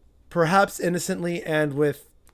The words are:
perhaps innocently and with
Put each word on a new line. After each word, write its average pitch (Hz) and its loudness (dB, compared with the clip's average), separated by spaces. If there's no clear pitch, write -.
perhaps 185 2
innocently 175 -2
and 151 0
with 147 -2